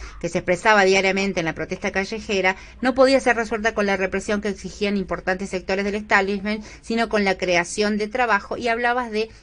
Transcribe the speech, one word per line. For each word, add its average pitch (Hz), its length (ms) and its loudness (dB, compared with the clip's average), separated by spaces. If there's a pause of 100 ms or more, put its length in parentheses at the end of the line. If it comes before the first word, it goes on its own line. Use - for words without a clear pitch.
(220)
que 170 80 -2
se 180 80 -2
expresaba 190 460 4
diariamente 190 560 2
en 165 80 -2
la 160 80 -4
protesta 175 360 -6
callejera, 190 640 -2 (260)
no 247 120 0
podía 262 260 6
ser 240 180 2
resuelta 220 360 0
con 208 140 0
la 196 100 2
represión 190 420 -2
que 208 100 -4
exigían 196 480 -4
importantes 185 520 -4
sectores 190 340 -2
del 202 120 -2
establishment, 208 680 0 (180)
sino 226 280 -2
con 208 160 2
la 190 140 2
creación 185 580 0
de 214 100 -2
trabajo", 214 480 0
y 240 120 -4
hablabas 240 420 0
de 220 200 -4 (140)